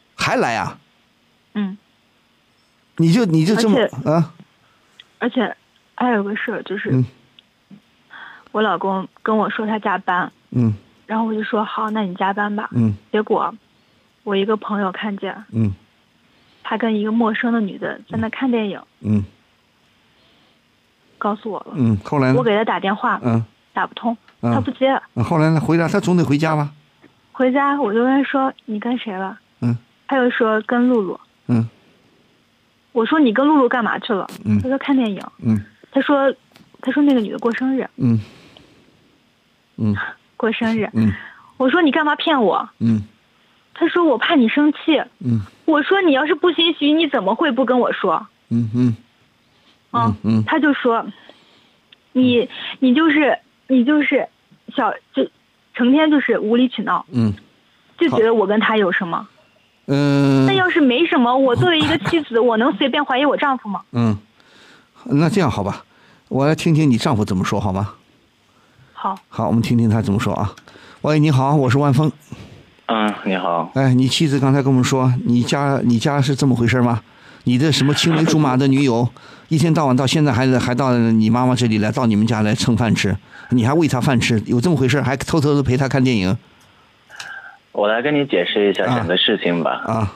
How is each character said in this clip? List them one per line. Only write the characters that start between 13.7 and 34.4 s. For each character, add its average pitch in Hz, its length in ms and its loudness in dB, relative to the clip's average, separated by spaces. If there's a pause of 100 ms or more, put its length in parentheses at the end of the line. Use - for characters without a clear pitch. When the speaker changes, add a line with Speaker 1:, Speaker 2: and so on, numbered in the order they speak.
Speaker 2:
我 202 120 -4
一 196 80 0
个 220 120 -2
朋 208 240 -6
友 190 120 -4
看 202 240 -8
见。 190 180 -10 (180)
Speaker 1:
嗯。 110 220 -2 (880)
Speaker 2:
他 - 140 -6
跟 220 180 -2
一 208 80 -2
个 214 80 -4
陌 220 220 0
生 233 200 -2
的 233 80 0
女 196 180 -6
的 156 200 -10 (120)
在 220 80 -8
那 220 100 -4
看 254 220 -4
电 220 180 -2
影。 175 120 -10 (200)
Speaker 1:
嗯。 104 240 -2 (1900)
Speaker 2:
告 208 160 -4
诉 214 160 -12
我 175 100 -8
了。 - 140 -18
Speaker 1:
嗯， 113 300 0
后 151 160 -2
来 131 120 2
呢？ 147 60 2
Speaker 2:
我 254 60 0
给 214 120 0
他 220 80 0
打 220 140 -2
电 196 160 -4
话。 156 300 -4
Speaker 1:
嗯。 113 200 0 (280)
Speaker 2:
打 185 140 -4
不 - 80 -12
通。 233 220 -6 (240)
Speaker 1:
嗯。 240 120 -2
Speaker 2:
他 - 80 0
不 - 120 -4
接。 262 160 0 (260)
Speaker 1:
嗯， 120 100 -2
后 170 140 0
来 156 120 2
呢？ 160 100 2
回 151 160 0
家， 170 120 0
他 202 100 -2
总 180 180 0
得 170 80 2
回 147 140 0
家 160 160 0
吧？ 147 160 -2 (600)
Speaker 2:
回 254 200 0
家， 285 280 0
我 208 120 -2
就 226 120 2
跟 262 120 2
他 277 60 2
说 269 300 -2 (140)
：“你 214 120 -6
跟 240 200 -4
谁 220 140 -12
了？” 190 260 -10 (220)
Speaker 1:
嗯。 120 160 -2 (300)
Speaker 2:
他 269 100 -2
又 247 140 2
说 220 360 0
：“跟 247 220 0
露 240 120 2
露。” 180 180 -6 (300)
Speaker 1:
嗯。 113 200 0 (1200)
Speaker 2:
我 226 140 0
说 311 140 0
：“你 247 120 4
跟 262 140 2
露 302 100 4
露 262 120 4
干 247 140 -2
嘛 - 160 -4
去 214 140 -6
了？” 185 160 -4 (160)